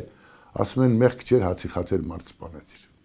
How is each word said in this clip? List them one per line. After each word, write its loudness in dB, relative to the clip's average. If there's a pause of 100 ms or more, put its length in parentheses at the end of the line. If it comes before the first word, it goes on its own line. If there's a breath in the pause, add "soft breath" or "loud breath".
(560 soft breath)
ասում 0
են, 4
«Մեղք 2
չէր, 4
հացի -2
խաթեր -2
մարդ -12
սպանեցիր»։ -18 (220)